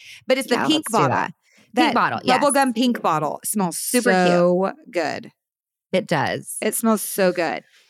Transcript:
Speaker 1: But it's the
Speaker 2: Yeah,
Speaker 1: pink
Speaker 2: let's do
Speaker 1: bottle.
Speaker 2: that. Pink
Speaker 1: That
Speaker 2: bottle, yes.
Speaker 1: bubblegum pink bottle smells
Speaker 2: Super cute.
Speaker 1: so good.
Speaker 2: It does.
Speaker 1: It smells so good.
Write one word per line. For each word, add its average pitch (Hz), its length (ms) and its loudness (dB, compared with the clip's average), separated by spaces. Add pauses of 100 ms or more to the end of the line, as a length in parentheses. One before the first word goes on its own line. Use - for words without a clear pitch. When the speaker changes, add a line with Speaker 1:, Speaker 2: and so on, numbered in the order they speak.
(260)
Speaker 1:
But 262 120 2
it's 269 100 -6
the - 80 2
Speaker 2:
Yeah, - 100 0
Speaker 1:
pink 311 240 0
Speaker 2:
let's - 20 -8
do - 60 -
Speaker 1:
bottle. 170 180 4
Speaker 2:
that. - 160 -2 (420)
Pink - 0 -
Speaker 1:
That 233 200 2
Speaker 2:
bottle, 170 300 0
yes. 254 200 2
Speaker 1:
bubblegum 277 300 2
pink 240 260 0
bottle 156 440 -2
smells 185 340 -2
Speaker 2:
Super 220 320 0
cute. 180 160 4
Speaker 1:
so 175 460 2 (180)
good. 147 400 -4 (640)
Speaker 2:
It 190 140 -2
does. 123 540 -4
Speaker 1:
It 214 140 -2
smells 220 280 0
so 185 300 0
good. 151 300 -4 (260)